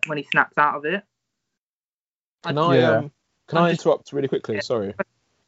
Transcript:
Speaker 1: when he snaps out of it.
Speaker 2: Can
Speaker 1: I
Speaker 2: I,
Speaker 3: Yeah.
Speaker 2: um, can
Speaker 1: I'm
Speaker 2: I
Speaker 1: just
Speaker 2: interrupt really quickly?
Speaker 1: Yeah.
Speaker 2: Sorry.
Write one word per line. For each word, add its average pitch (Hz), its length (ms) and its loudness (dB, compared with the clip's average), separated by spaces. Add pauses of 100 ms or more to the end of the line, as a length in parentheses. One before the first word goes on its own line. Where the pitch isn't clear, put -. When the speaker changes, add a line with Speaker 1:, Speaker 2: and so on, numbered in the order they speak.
Speaker 1:
when 151 120 -6
he 139 60 -8
snaps - 340 0
out 147 180 2
of 143 80 -10
it. 185 180 -4 (1400)
Speaker 2:
Can 151 140 -4
Speaker 1:
I 156 40 2
Speaker 2:
I, 165 140 4
Speaker 3:
Yeah. 123 140 6
Speaker 2:
um, 120 200 0 (380)
can 160 100 -2
Speaker 1:
I'm 170 60 6
Speaker 2:
I 170 80 4
Speaker 1:
just 170 120 -4
Speaker 2:
interrupt - 280 0
really 139 160 -2
quickly? 117 280 -4
Speaker 1:
Yeah. 101 40 -4
Speaker 2:
Sorry. 104 340 -4 (540)